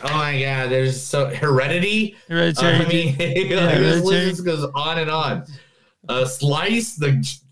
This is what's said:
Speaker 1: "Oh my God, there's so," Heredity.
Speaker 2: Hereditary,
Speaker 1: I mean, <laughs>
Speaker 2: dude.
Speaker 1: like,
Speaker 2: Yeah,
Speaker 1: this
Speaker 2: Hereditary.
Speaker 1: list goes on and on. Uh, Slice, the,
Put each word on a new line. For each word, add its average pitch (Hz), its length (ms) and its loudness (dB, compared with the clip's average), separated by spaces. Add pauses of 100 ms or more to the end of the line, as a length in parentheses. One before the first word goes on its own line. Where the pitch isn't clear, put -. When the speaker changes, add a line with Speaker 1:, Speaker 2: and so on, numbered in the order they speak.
Speaker 1:
"Oh 147 120 -4
my 143 240 -2
God, 135 300 -2
there's 131 320 0
so," 143 260 0
Heredity. 170 880 0 (120)
Speaker 2:
Hereditary, 170 480 2
Speaker 1:
I 165 120 2
mean, 170 280 0
<laughs> - 20 -4
Speaker 2:
dude. 170 180 -2
Speaker 1:
like, 185 140 0
Speaker 2:
Yeah, 180 160 2
Speaker 1:
this 160 340 4
Speaker 2:
Hereditary. - 20 2 (240)
Speaker 1:
list 180 180 -2
goes 156 200 -2 (100)
on 156 260 -4
and 156 100 -2
on. 151 340 -2 (640)
Uh, 127 160 0
Slice, 165 720 -2
the, 139 340 0 (240)